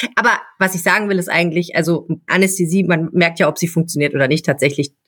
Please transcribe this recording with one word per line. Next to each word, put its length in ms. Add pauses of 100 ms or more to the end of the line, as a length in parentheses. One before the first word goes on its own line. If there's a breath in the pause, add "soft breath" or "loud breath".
(140 loud breath)
Aber 160 (280)
was 160
ich 80
sagen 260
will, 100
ist 100
eigentlich, 480
also 320 (180)
Anästhesie, 580
man 280
merkt 260
ja, 100
ob 100
sie 100
funktioniert 460
oder 120
nicht. 200
Tatsächlich 460 (160)